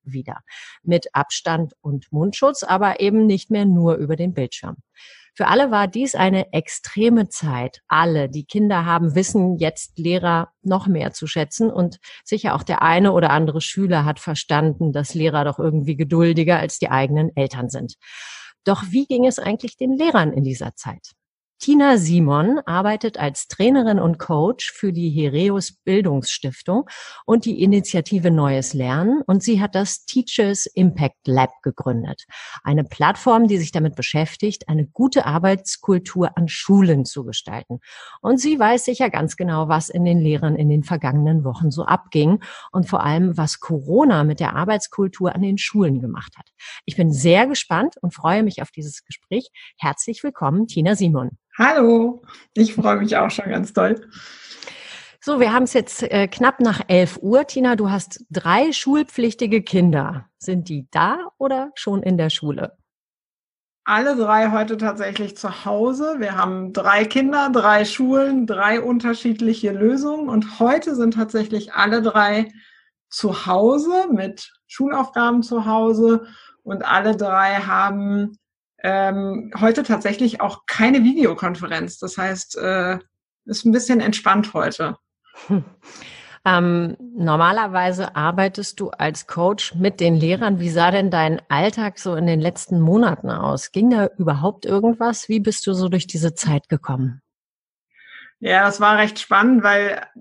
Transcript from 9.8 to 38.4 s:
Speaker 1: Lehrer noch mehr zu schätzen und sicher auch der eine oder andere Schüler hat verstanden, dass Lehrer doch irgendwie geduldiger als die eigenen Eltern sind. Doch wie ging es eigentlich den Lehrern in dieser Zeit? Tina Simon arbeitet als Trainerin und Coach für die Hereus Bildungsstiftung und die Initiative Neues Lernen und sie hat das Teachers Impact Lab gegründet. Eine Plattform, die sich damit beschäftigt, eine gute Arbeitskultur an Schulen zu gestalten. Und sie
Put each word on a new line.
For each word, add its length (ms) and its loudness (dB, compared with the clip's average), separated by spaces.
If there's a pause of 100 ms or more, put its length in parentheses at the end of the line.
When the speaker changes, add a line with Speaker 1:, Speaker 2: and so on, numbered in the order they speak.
Speaker 1:
Lehrer 520 0 (120)
noch 240 -2
mehr 260 0
zu 140 -10
schätzen 420 -2
und 300 -2 (260)
sicher 300 -2
auch 80 -6
der 180 -2
eine 300 4
oder 180 4
andere 320 2
Schüler 420 0
hat 160 -2
verstanden, 720 -2
dass 200 -6
Lehrer 320 0
doch 140 -4
irgendwie 360 -2
geduldiger 600 2
als 220 -6
die 100 -2
eigenen 480 0
Eltern 320 -4
sind. 280 -10 (680)
Doch 260 0
wie 160 0
ging 220 2
es 100 0
eigentlich 400 -6
den 180 -2
Lehrern 380 2
in 100 0
dieser 320 -6
Zeit? 360 -16 (480)
Tina 380 6
Simon 720 2
arbeitet 500 -2
als 300 -6
Trainerin 520 2
und 200 0
Coach 520 -2
für 220 -4
die 160 -2
Hereus 600 0
Bildungsstiftung 1160 -2 (380)
und 200 2
die 180 -2
Initiative 640 2
Neues 460 2
Lernen 500 0
und 160 2
sie 180 2
hat 140 -2
das 320 -4
Teachers 640 -2
Impact 480 2 (100)
Lab 240 2 (140)
gegründet. 640 -6 (380)
Eine 200 2
Plattform, 640 2
die 100 2
sich 140 -6
damit 240 -2
beschäftigt, 760 -4
eine 160 0
gute 400 0
Arbeitskultur 1120 0
an 100 2
Schulen 580 4
zu 200 -10
gestalten. 540 -10 (420)
Und 180 2
sie 200 0